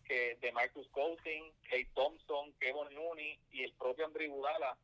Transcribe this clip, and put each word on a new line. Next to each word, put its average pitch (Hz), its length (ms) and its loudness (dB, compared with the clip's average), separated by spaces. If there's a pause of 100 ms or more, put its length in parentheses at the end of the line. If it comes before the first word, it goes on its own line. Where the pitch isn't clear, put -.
que 120 320 2
de 120 140 0
Marcus 120 360 0
Cousins, 160 640 -2 (140)
Klay 127 180 0 (100)
Thompson, 147 640 0
Kevon 139 340 0
Looney 151 460 -6 (120)
y 131 120 -4
el 131 100 -6
propio 127 320 0
Andrew 151 200 -2
Iguodala 139 580 0